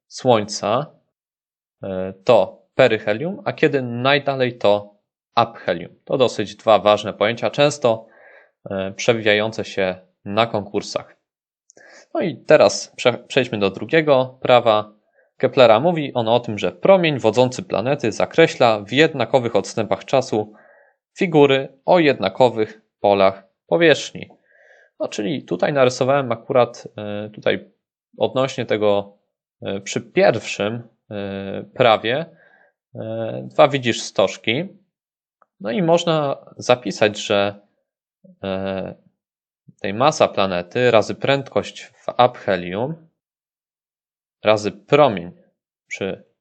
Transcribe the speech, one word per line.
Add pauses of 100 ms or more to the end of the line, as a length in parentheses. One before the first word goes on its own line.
Słońca, (920)
e, (100)
to
peryhelium,
a
kiedy
najdalej,
to (380)
aphelium. (100)
To
dosyć
dwa
ważne
pojęcia,
często, (640)
e,
przewijające
się (300)
na
konkursach. (960)
No
i
teraz
prze-,
przejdźmy
do
drugiego
prawa (400)
Keplera.
Mówi
ono
o
tym,
że
promień
wodzący
planety
zakreśla
w
jednakowych
odstępach
czasu (640)
figury
o
jednakowych (180)
polach (200)
powierzchni. (720)
No,
czyli
tutaj
narysowałem
akurat, (100)
e,
tutaj (460)
odnośnie
tego, (440)
e,
przy
pierwszym, (240)
e, (100)
prawie, (680)
e,
dwa,
widzisz,
stożki. (920)
No
i
można (200)
zapisać,
że, (880)
e, (840)
tej
masa
planety
razy
prędkość
w
aphelium (1400)
razy
promień (560)
przy (180)